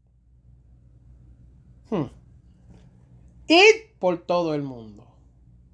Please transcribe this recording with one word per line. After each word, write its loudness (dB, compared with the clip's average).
hmm, -6
"Id 6
por -4
todo -4
el -6
mundo -16